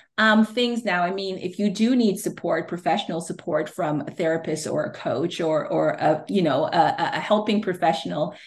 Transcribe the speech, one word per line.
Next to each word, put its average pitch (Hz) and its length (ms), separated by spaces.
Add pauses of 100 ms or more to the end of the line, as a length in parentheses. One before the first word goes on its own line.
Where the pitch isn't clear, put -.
(200)
um, 220 280
things 240 360
now. 180 200
I 180 100
mean, 190 240
if - 220
you 208 100
do 220 260
need 214 220
support, 170 500
professional 165 540
support 160 480
from 151 320
a - 80
therapist 160 560
or 151 200
a - 60
coach 156 480
or, 156 280
or 156 240
a, 156 360
you 196 140
know, 147 240
a, 156 320
a 156 220
helping 214 420
professional 170 720 (140)